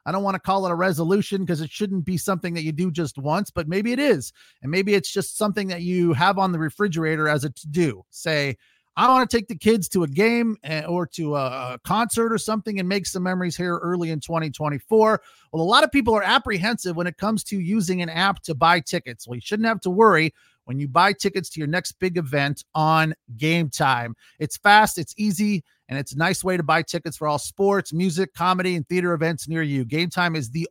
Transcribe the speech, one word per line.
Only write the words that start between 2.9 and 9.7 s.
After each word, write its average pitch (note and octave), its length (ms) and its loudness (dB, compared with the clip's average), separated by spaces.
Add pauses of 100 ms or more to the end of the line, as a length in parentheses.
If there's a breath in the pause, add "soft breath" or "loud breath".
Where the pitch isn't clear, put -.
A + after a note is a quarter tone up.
once, D#3 320 -2
but E3 160 -6
maybe G3+ 240 -2
it B3+ 80 0
is. A3+ 340 2 (300 soft breath)
And C3+ 80 -6
maybe G3 240 2
it's - 160 0
just - 260 -4
something G3+ 300 -2
that F3 160 -6
you F3 300 2
have F#3 260 4
on F#3+ 120 2
the E3+ 60 -2
refrigerator D#3+ 680 0
as D3 160 2
a D3 80 -4
to-do. D3 580 -2
Say, D3 480 -2 (380)
"I G3+ 120 4
wanna B3+ 200 4
take A#3 200 0
the F#3 100 -10
kids G#3+ 320 2